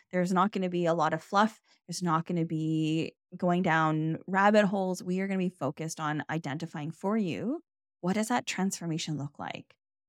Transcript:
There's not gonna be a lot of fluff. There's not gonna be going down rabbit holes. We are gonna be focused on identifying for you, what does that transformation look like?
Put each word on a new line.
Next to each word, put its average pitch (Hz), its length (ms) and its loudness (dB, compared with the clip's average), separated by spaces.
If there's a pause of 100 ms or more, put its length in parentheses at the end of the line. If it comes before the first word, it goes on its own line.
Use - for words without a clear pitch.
(120)
There's 180 220 0
not 185 180 4
gonna 185 180 -2
be 175 160 0
a 165 80 4
lot 160 200 2
of 160 100 -4
fluff. 220 380 2 (260)
There's 180 160 -6
not 165 220 2
gonna 170 200 0
be 156 680 0 (240)
going 180 240 2
down 160 560 2 (100)
rabbit 208 380 6
holes. 185 360 0
We 185 200 -2
are 196 60 -2
gonna 196 100 -2
be 180 120 0
focused 160 520 -6
on 151 280 -4
identifying 160 600 -6
for 196 240 -2
you, 196 460 -2 (400)
what 185 140 0
does 220 120 0
that - 180 0
transformation 165 720 -4
look 143 220 -8
like? - 360 -12 (340)